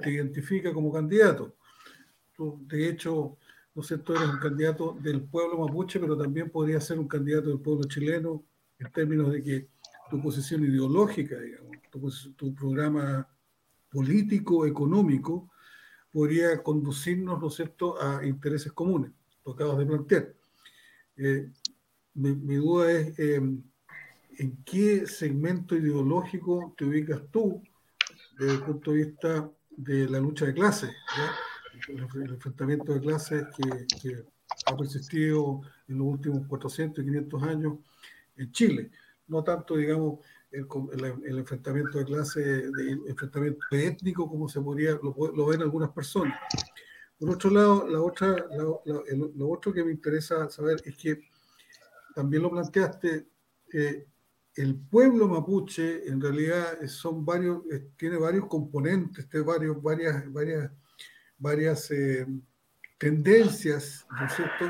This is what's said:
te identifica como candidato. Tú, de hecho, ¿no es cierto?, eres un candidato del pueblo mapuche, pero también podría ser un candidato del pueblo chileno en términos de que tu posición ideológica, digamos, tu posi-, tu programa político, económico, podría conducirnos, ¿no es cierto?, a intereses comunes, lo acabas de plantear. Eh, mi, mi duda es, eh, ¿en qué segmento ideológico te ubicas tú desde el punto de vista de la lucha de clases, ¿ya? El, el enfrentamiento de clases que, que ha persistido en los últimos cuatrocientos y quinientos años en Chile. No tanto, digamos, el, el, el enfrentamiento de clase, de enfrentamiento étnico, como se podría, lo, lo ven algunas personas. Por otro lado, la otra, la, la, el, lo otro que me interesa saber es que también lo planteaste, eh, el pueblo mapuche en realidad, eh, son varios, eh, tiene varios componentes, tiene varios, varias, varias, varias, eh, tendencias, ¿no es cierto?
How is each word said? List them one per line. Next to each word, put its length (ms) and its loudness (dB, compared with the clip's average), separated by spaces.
te 80 -2
identifica 640 -2
como 200 0
candidato. 600 4
Tú, 320 -8
de 220 0
hecho, 480 -2
¿no 80 -10
es 60 -12
cierto?, 260 -2
eres 140 2
un 100 -2
candidato 640 0
del 200 -2
pueblo 360 -2
mapuche, 420 -2
pero 160 0
también 340 -2
podría 300 0
ser 180 -4
un 80 -2
candidato 440 0
del 100 0
pueblo 240 0
chileno 580 -2
en 120 -12
términos 400 2
de 120 0
que 260 -4
tu 100 -2
posición 440 -2
ideológica, 720 2
digamos, 380 -16
tu 100 -12
posi-, 340 -10
tu 200 -6
programa 760 0
político, 760 4
económico, 840 2
podría 520 2
conducirnos, 760 -2
¿no 100 -4
es 60 -8
cierto?, 460 -4
a 240 -2
intereses 480 -2
comunes, 400 0
lo 80 -10
acabas 240 -2
de 100 2
plantear. 480 2
Eh, 340 0
mi, 200 2
mi 220 -2
duda 360 4
es, 260 0
eh, 240 2
¿en 260 -6
qué 420 4
segmento 720 0
ideológico 1000 0
te 100 -4
ubicas 340 0
tú 320 0
desde 160 2
el 80 -2
punto 300 -2
de 120 4
vista 460 -2
de 400 -2
la 100 0
lucha 280 0
de 80 0
clases, 360 2
¿ya? 140 -2
El, 180 -8
el 120 -8
enfrentamiento 580 -4
de 80 0
clases 440 -2
que, 300 -4
que 240 -8
ha 100 0
persistido 840 0
en 100 -4
los 80 0
últimos 400 -2
cuatrocientos 560 -6
y 40 -4
quinientos 360 -2
años 360 -2
en 160 -10
Chile. 380 4
No 160 -2
tanto, 340 -2
digamos, 440 2
el, 140 -8
el, 340 -6
el 120 -4
enfrentamiento 600 -4
de 60 0
clase, 360 -2
de 520 0
enfrentamiento 640 -4
étnico, 580 0
como 200 -4
se 120 -4
podría, 320 0
lo, 120 -4
lo 120 2
ven 160 2
algunas 280 0
personas. 480 -2
Por 120 -2
otro 200 2
lado, 380 8
la 120 2
otra, 280 0
la, 140 -4
la, 240 -2
el, 280 -2
lo 120 -2
otro 240 -2
que 120 0
me 80 0
interesa 580 -2
saber 340 -2
es 120 -14
que 240 -2
también 280 2
lo 80 2
planteaste, 760 0
eh, 340 -2
el 220 0
pueblo 520 6
mapuche 800 -2
en 120 -2
realidad, 600 0
eh, 60 -8
son 360 -6
varios, 380 0
eh, 240 -8
tiene 220 -4
varios 280 2
componentes, 800 -2
tiene 180 -2
varios, 360 0
varias, 500 -2
varias, 380 -2
varias, 520 0
eh, 360 0
tendencias, 1120 4
¿no 160 -4
es 80 -2
cierto? 360 -2